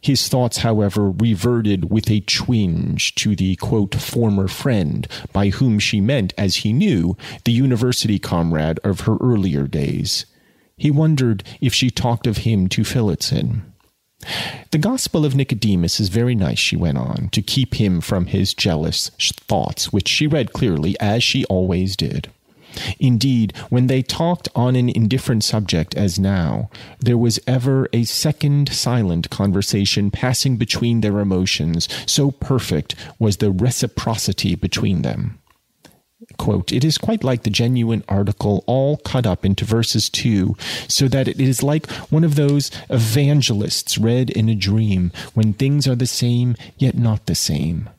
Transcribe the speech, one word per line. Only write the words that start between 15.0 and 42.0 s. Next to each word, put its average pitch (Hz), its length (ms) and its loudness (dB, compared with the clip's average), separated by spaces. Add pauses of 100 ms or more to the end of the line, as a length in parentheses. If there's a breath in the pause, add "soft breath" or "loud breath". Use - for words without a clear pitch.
of 139 120 2
Nicodemus 104 640 0
is 104 100 2
very 117 240 0
nice," 92 240 0
she - 180 -2
went 80 220 0
on, - 340 -4
"to - 120 0
keep - 320 -2
him 92 260 2
from 90 240 0
his 98 300 -2
jealous 80 640 -2
sh-, - 140 -2 (160)
thoughts," - 460 -2
which 101 140 0
she - 180 0
read 147 260 0
clearly, 90 480 0
as 110 240 0
she - 220 0
always 92 500 0
did. - 320 -4 (720 loud breath)
Indeed, 120 500 2 (180 loud breath)
when 123 180 2
they 131 140 2
talked 170 540 -2
on 127 220 2
an 123 100 2
indifferent 113 560 0
subject 95 520 -2
as 92 220 0
now, 95 520 0 (320 loud breath)
there 120 160 2
was 117 280 2
ever 131 460 0
a 117 140 2
second 143 680 0
silent 101 580 0
conversation 101 800 0
passing 127 460 0
between 117 460 0
their 104 180 0
emotions, 92 680 0 (160 loud breath)
so 143 260 2
perfect - 640 -2 (240 loud breath)
was 104 180 2
the 104 140 2
reciprocity 104 1040 -2
between 98 460 -2
them. - 360 -4 (1000)
Quote, 98 340 -2
It 123 140 2
is 156 120 0
quite 220 280 -2
like 127 180 -2
the 107 60 0
genuine 117 580 0
article, 101 600 0
all 135 280 2
cut 127 320 -2
up - 160 -2
into 98 220 0
verses 110 420 0
too, 101 480 0 (320 loud breath)
so 135 220 2
that 131 180 2
it - 140 -2
is 131 200 2
like 151 300 0 (180 loud breath)